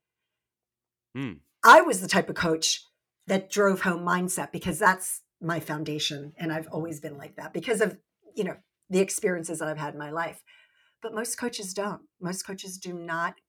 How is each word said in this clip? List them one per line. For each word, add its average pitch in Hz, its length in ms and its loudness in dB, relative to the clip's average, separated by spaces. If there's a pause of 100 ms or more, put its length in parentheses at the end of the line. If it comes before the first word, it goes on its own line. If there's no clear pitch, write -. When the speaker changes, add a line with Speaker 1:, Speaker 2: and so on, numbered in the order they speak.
(1160)
Speaker 1:
Hmm. 127 180 -6 (300)
Speaker 2:
I 254 180 12
was 247 200 2
the 185 60 -6
type - 220 2
of - 60 -6
coach - 480 0 (440)
that 190 220 0
drove 196 320 2
home 175 240 0
mindset 180 460 0
because 175 280 -4
that's 190 420 2 (200)
my 165 180 -2
foundation. 151 800 -6
And 165 140 -4
I've 160 160 -6
always 160 320 -6
been 147 180 -12
like 147 200 -18
that 151 160 -12
because 220 280 0
of, 185 160 0 (380)
you 220 80 -2
know, 180 140 -6 (320)
the 185 100 2
experiences 175 600 -2
that 156 100 -4
I've 156 80 -6
had 147 160 -6
in 147 60 -12
my 147 120 -10
life. 165 320 -6 (580)
But 220 120 -8
most 233 240 -6
coaches 214 360 -6
don't. 202 280 -4 (200)
Most 185 220 -6
coaches 190 340 -12
do 180 160 -12
not 170 420 -4 (140)